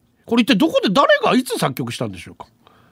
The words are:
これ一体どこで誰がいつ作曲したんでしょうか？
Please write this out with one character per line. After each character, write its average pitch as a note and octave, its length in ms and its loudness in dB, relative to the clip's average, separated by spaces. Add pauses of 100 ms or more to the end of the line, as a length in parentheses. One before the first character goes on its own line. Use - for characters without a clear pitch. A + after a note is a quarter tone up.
(280)
こ A#3 80 -2
れ A#3+ 80 4
一 - 20 -10
体 C4 100 2
ど C4+ 140 2
こ C5 100 0
で G4 120 0
誰 C#4 160 4 (160)
が F3+ 120 2
い B3+ 80 2
つ A4+ 140 -6
作 D3 160 -2
曲 A#2+ 180 -6
し - 60 -10
た B2+ 80 -6
ん G#2 60 -6
で F#2 80 -14
し - 80 -16
ょ F2+ 60 -20
う - 20 -20
か？ - 100 -18 (460)